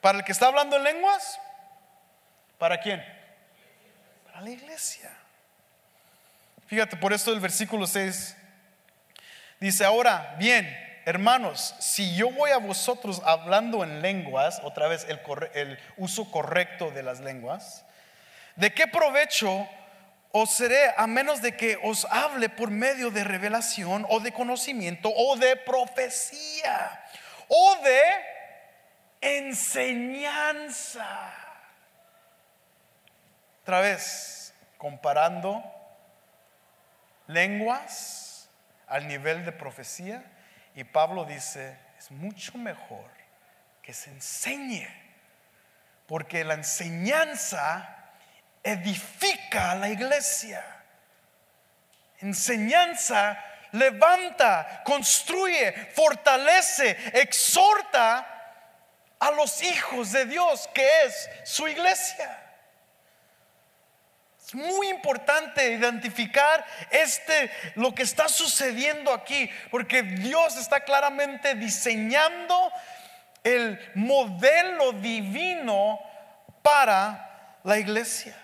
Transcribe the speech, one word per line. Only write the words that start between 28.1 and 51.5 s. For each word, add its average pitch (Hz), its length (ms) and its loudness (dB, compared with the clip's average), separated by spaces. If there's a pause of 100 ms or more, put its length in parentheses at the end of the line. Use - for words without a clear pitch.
enseñanza?" 262 2250 -6 (2250)
Otra 185 180 2
vez, - 760 -4 (220)
comparando 160 880 -2 (1600)
lenguas 208 1200 -4 (380)
al 143 200 -6
nivel 151 380 -6
de 170 80 -10
profecía, 180 720 -14 (500)
y 139 80 -14
Pablo 160 440 -2
dice, 135 500 -14 (220)
"Es - 120 -20
mucho 180 460 -14
mejor 175 540 -14 (720)
que 131 100 -20
se - 160 -16
enseñe, 240 800 -10 (1160)
porque 160 360 -6
la 160 120 -2
enseñanza 175 1300 -4 (760)
edifica 202 1120 -4
a - 20 0
la 202 160 -4
iglesia". 226 760 -4 (1600)